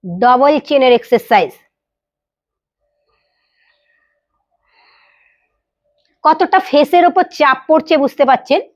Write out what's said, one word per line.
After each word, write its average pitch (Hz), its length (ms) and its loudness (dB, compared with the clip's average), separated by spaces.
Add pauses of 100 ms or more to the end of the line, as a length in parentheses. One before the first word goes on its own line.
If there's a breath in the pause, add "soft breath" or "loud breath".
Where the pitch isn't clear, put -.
ডাবল 247 500 0 (140)
চেনের 262 300 0
এক্সারসাইজ। 226 520 -2 (4000)
কতটা 359 340 0 (100)
ফেসের 302 420 2
ওপর 349 140 -2 (140)
চাপ 269 200 0 (100)
পড়ছে 311 340 0
বুঝতে 285 280 -2
পারছেন। 269 300 -2 (160)